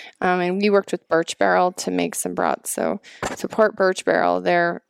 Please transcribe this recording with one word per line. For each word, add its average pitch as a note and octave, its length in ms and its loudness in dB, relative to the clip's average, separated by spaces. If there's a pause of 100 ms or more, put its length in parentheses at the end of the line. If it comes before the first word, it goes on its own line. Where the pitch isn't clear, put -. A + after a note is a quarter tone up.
(220)
um, F3+ 180 2
and F3+ 220 0
we G#3 80 2
worked G3+ 240 2
with - 160 -10
Birch E3 280 0
Barrel F#3 360 2
to - 180 -6
make - 240 -2
some - 180 -6
brats, - 380 -2
so F2 300 -4 (340)
support - 400 0
Birch F#3+ 300 0
Barrel. - 340 2
They're F3 500 0